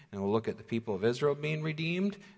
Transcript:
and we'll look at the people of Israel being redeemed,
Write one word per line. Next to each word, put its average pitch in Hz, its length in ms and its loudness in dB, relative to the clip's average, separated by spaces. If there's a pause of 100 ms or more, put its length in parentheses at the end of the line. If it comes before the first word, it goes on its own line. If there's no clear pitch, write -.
(120)
and 98 100 -6
we'll 101 100 2
look 110 160 2
at 98 100 -2
the - 60 -16
people 113 320 -2
of 92 80 -2
Israel 135 320 2
being 151 260 -2
redeemed, 165 560 0 (200)